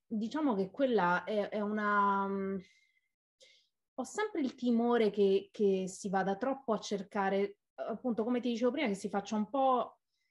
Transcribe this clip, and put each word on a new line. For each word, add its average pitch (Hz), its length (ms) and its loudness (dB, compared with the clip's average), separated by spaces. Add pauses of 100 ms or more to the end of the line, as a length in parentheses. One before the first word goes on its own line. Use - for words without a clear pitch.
diciamo 233 500 -2
che 190 160 0
quella 185 520 2
è, 202 240 -2
è 208 140 -4
una, 202 680 2
mm, 196 300 -4 (1400)
ho 254 100 -4
sempre 415 380 -4
il - 140 -2
timore 233 540 2
che, 196 440 2
che 190 340 2
si 190 220 -8
vada 190 260 0
troppo 262 380 -2
a 202 60 0
cercare, 196 800 -2 (160)
appunto, 220 500 -4
come 247 160 -2
ti 247 80 -2
dicevo 240 220 0
prima, 277 160 -2
che 196 60 0
si 196 140 -6
faccia 202 300 -4
un 208 120 -2
po' 262 480 0 (340)